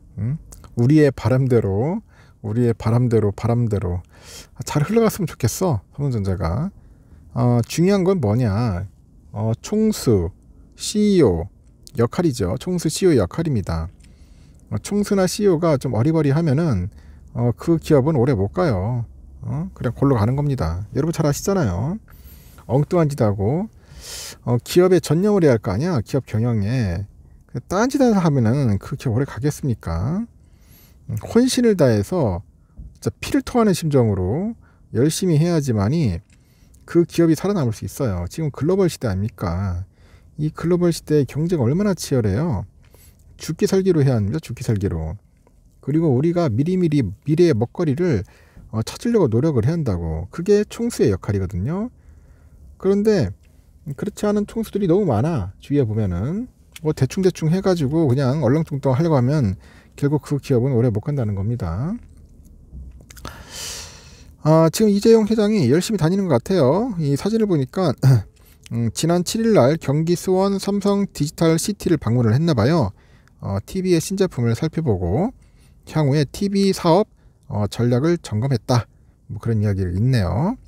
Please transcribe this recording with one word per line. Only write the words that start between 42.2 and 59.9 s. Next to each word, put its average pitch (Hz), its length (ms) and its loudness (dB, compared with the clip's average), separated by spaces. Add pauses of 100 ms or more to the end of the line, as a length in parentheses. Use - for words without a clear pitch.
죽기 165 300 -4
살기로 190 360 2
해야 131 140 2
합니다. 107 240 -2
죽기 - 240 -12
살기로. 90 520 -2 (640)
그리고 160 280 0
우리가 165 400 2
미리미리 156 540 0 (240)
미래의 160 280 4
먹거리를, 139 680 0 (460)
어, 110 120 -2
찾으려고 220 460 0
노력을 127 360 2
해야 147 80 2
한다고. 85 580 -4
그게 202 340 2
총수의 233 460 -2
역할이거든요. 98 800 -4 (880)
그런데 202 520 2 (680)
그렇지 - 300 -6
않은 208 200 0
총수들이 214 400 -4
너무 190 180 2
많아. 120 540 0
주위에 139 260 0
보면은. 110 640 -2 (340)
뭐 156 100 -2
대충대충 170 560 0
해가지고 170 600 0
그냥 135 360 0
얼렁뚱땅 139 480 0
하려고 160 240 2
하면 123 400 2 (400)